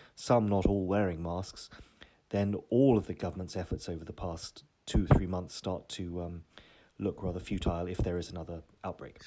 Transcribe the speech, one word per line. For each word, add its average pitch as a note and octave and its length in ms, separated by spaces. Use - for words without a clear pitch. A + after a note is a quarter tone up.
some A#2 320
not G2+ 180
all G2 200
wearing F#2 380
masks, F2 460
then G2+ 260
all B2+ 280
of G2 100
the F#2+ 60
government's F2+ 420
efforts F#2 340
over E2 160
the - 80
past - 500
two, G2 220
three - 200
months F2+ 280
start - 340
to, F2 320
um, E2+ 220
look G2+ 240
rather F2+ 160
futile F2+ 480
if F2+ 100
there F2 220
is E2+ 100
another E2+ 320
outbreak. - 440